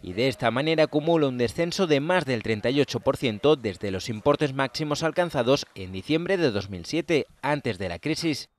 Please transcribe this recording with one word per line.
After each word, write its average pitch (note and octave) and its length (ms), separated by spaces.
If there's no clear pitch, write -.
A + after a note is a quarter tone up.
y F2+ 120
de A#2 140
esta A#2+ 240
manera D#3 340
acumula D3+ 420
un B2+ 100
descenso E3+ 480
de D3 140
más E3 260
del B2 180
treinta A2 260
y C#3 120
ocho B2 180
por C3 180
ciento C3 380
desde G#2 360
los F#2+ 180
importes C#3 440
máximos C#3+ 500
alcanzados D3+ 720
en F#2 160
diciembre D#3+ 460
de D#3 140
dos G2 180
mil F2 160
siete, D#3+ 420
antes C3 360
de F#2+ 100
la E2+ 120
crisis. D3+ 600